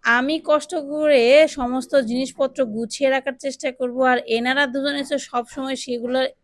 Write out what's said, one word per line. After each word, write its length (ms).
আমি 300
কষ্ট 240
করে 320
সমস্ত 340
জিনিসপত্র 480
গুছিয়ে 360
রাখার 340
চেষ্টা 240
করব, 180
আর 60
এনারা 300
দুজনে 440
তো 60
সবসময় 560
সেগুলো 340